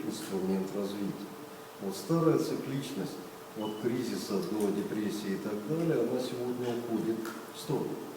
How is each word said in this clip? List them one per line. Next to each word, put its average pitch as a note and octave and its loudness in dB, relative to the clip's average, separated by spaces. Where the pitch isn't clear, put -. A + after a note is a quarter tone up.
инструмент F#2+ 0
развития. G2+ -2
Вот F#3+ -2
старая D#3+ 6
цикличность C#3 -2
от G#2+ -2
кризиса G#2+ 0
до G#2 4
депрессии G2+ 0
и - 0
так G#2 -2
далее, D#3 4
она B2 2
сегодня B2 0
уходит A2+ 2
в - -10
сторону. - 0